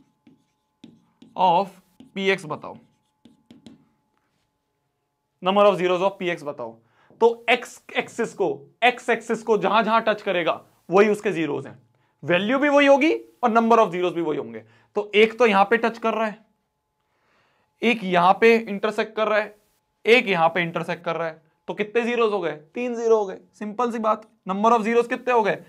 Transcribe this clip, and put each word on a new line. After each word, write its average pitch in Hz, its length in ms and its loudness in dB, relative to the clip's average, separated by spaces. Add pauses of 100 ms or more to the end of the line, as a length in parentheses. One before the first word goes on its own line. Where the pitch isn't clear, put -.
(1400)
of 185 280 0 (480)
पीएक्स 190 300 -2
बताओ, 127 300 -14 (2750)
number 202 240 2
of 190 140 4
zeros 180 260 0
of 190 140 -2
पीएक्स 170 240 -6
बताओ। 120 280 -12 (500)
तो 233 280 2
एक्स - 320 -2 (160)
एक्सिस - 360 -6
को, 180 180 -4 (320)
एक्स 247 260 0
एक्सिस 226 340 -4
को 226 140 0
जहां 196 260 0
जहां 220 180 0
टच 214 200 -4
करेगा 175 380 -4 (300)
वही 202 200 4
उसके 202 220 -2
जीरोज 143 360 -6
हैं, 107 100 -20 (460)
वैल्यू 196 360 0
भी 294 100 2
वही 285 180 6
होगी 277 260 4 (300)
और 240 60 0
number 226 280 4
of 208 140 2
zeros 180 220 -2
भी 170 80 -4
वही 151 160 -4
होंगे। 113 260 -10 (320)
तो 208 200 -6
एक 220 240 4
तो 247 60 4
यहां 196 200 4
पे 226 120 2
टच 226 200 -4
कर 226 160 -4
रहा 220 120 -4
है, 208 240 -12 (1300)
एक 226 200 0
यहां 180 300 4
पे 226 240 4
इंटरसेक्ट 220 580 -6
कर 214 120 -2
रहा 214 120 0
है, 208 160 -6 (500)
एक 226 220 4
यहां 165 220 2
पे 180 120 0
इंटरसेक्ट 170 420 -6
कर 165 120 -4
रहा 165 120 -4
है, 156 140 -12 (260)
तो 180 60 -10
कितने 208 280 -4
ज़ीरोज़ 233 300 0
हो 202 80 -2
गए? 165 120 -4
तीन 240 440 -8
ज़ीरो 226 220 2
हो 208 80 -2
गए। 185 120 -10 (160)
सिंपल 220 380 -6
सी 233 80 -6
बात। 214 280 -2 (220)
Number 220 280 2
of 208 80 -2
zeros 233 220 0
कितने 247 260 -4
हो 226 100 4
गए? 180 260 -2